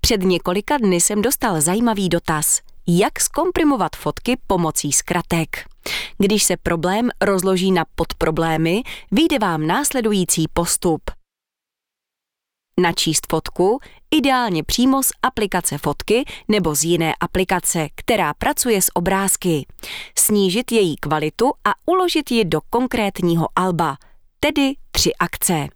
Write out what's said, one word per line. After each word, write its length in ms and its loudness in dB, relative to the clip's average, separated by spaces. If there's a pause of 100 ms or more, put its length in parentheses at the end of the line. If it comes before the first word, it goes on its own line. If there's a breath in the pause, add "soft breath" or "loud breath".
Před 220 0
několika 560 0
dny 220 2
jsem 220 0
dostal 380 0
zajímavý 480 0
dotaz, 520 0 (260)
jak 340 2
zkomprimovat 760 0
fotky 400 -2 (100)
pomocí 460 -2
zkratek. 720 -4 (540 loud breath)
Když 260 2
se 120 0
problém 540 0 (100)
rozloží 520 2
na 120 2 (100)
podproblémy, 880 0 (280 loud breath)
vyjde 280 2
vám 280 0
následující 840 0
postup. 480 0 (1800)
Načíst 500 0
fotku, 500 0 (300 loud breath)
ideálně 540 2
přímo 380 2
z 80 0 (120)
aplikace 560 -2
fotky 460 0 (240 loud breath)
nebo 260 2
z 100 -2
jiné 360 2
aplikace, 720 -2
která 400 0
pracuje 480 0
s 120 0
obrázky. 720 0 (520 loud breath)
Snížit 540 2
její 240 2
kvalitu 560 0 (120)
a 60 2 (160)
uložit 440 0
ji 140 2
do 160 0 (100)
konkrétního 840 0
alba, 400 0 (440 soft breath)
tedy 340 2 (160)
tři 240 0
akce. 600 -2